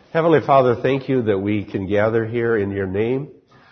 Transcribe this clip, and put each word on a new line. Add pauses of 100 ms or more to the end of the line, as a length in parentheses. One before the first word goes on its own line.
(140)
Heavenly
Father,
thank
you
that
we
can
gather
here
in
your
name. (400)